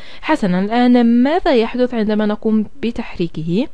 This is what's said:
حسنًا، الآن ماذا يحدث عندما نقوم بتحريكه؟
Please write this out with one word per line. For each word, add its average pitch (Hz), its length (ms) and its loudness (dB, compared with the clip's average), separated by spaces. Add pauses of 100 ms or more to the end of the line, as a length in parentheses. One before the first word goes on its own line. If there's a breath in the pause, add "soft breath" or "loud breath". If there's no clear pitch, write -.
(220 loud breath)
حسنًا، 202 380 0
الآن 240 640 4
ماذا 320 320 2
يحدث 247 400 0
عندما 214 320 0
نقوم 214 400 0 (160)
بتحريكه؟ 185 920 -4